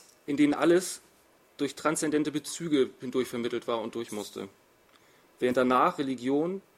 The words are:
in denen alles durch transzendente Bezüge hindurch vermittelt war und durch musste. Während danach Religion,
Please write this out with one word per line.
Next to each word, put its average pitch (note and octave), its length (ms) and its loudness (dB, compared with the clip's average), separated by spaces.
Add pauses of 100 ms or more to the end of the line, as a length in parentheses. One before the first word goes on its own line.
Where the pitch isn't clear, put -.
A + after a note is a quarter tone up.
(280)
in C#3+ 100 -2
denen D3 160 6
alles E3 480 2 (560)
durch C#3+ 160 -2
transzendente D3+ 580 0
Bezüge D3 680 -2
hindurch B2+ 280 -4
vermittelt A#2+ 400 -6
war A#2 140 -2
und A2 140 -8
durch A#2 160 -8
musste. G#2 360 -10 (920)
Während B2 180 2
danach C3 400 4
Religion, C#3+ 640 -2 (160)